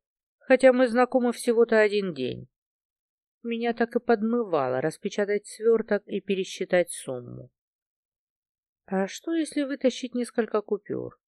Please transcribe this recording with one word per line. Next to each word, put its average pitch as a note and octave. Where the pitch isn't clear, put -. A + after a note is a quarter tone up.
хотя C4
мы B3+
знакомы A#3+
всего-то A3+
один G3+
день. B2
Меня A#3
так A#3
и A#3
подмывало G3+
распечатать G3+
сверток A3
и G3+
пересчитать F#3
сумму. B2+
А F#3+
что, E4
если D4
вытащить C4
несколько A3+
купюр? B2+